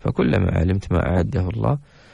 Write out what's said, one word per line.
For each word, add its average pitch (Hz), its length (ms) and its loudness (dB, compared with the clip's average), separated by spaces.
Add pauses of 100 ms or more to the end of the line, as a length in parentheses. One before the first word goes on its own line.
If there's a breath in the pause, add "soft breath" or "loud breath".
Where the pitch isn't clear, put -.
فكلما - 520 0
علمت 90 400 0
ما 85 140 2
أعده 90 420 0
الله 113 300 0 (360 loud breath)